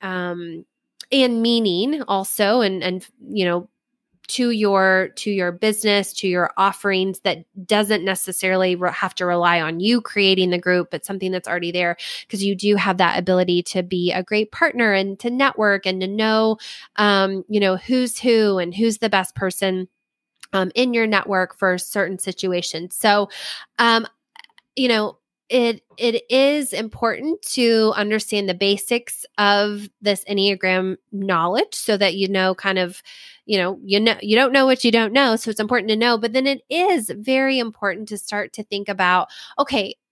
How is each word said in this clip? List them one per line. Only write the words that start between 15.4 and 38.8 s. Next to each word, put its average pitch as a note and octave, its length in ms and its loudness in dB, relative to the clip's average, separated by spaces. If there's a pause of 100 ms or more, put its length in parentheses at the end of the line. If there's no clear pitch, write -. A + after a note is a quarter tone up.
and F#3 160 -2
to F#3 40 -2
know, A3 520 2 (380)
um, G3 520 2
you G#3+ 100 0
know, F#3+ 200 2
who's B3+ 400 -2
who A3 400 4
and F3 160 -4
who's A3 240 0
the A3 100 0
best G3 260 0
person, F#3 540 -2 (640)
um, F#3+ 220 0
in B3 180 2
your A3+ 140 2
network F#3+ 500 0
for F#3 160 2
a F3+ 60 -2
certain F#3 400 -4
situation. F3+ 720 -4
So, G#3 400 2 (480)
um, A#3 280 2 (680)
you B3+ 120 2
know, G#3+ 280 0 (320)
it, A#3 340 0 (140)
it A#3 340 -2
is C#4 440 2
important A#3 640 -4
to A3+ 560 2
understand G#3 500 -2
the F3+ 80 -2
basics G3+ 720 -2 (140)
of G#3 500 0 (140)
this G3+ 220 0
Enneagram F#3+ 720 0 (120)
knowledge G3 640 -2
so - 220 0
that F#3+ 200 0
you G3 120 0
know F#3+ 260 2
kind F#3+ 240 -2
of, F3+ 240 -4 (440)
you G#3+ 100 0
know, F#3 260 -2
you G3 160 0
know, A3 220 2
you G#3+ 160 2
don't B3+ 160 4
know C4+ 140 6
what C4 180 2
you A#3 80 4
don't A3 220 2
know. C4 220 4
So - 140 -6
it's G#3 80 -6
important G#3+ 300 -2
to G#3+ 80 0
know, A#3 220 2
but A3 160 -4
then C4 120 0
it C#4 220 0
is E4+ 480 0
very C4 420 0
important G#3+ 500 -6
to G#3 100 -8
start - 340 -6
to G#3+ 100 -10
think G3+ 280 -6